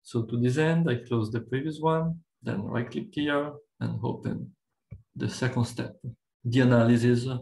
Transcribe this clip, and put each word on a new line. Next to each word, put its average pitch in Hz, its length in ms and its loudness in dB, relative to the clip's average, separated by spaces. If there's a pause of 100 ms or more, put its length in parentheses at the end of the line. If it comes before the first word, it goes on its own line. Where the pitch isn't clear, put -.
So 117 220 -4
to 120 160 -4
this 123 180 2
end, 160 320 4
I 123 60 2 (120)
close 110 220 0
the 113 120 -4
previous 151 380 -6
one, 160 420 0 (200)
then 110 220 -4
right 120 260 -4
click - 220 -8
here 147 400 -2 (280)
and 113 220 -4
open 117 540 -6 (600)
the 117 140 -2
second 123 360 0
step, - 300 -10 (480)
the 120 180 2
analysis 120 680 6 (140)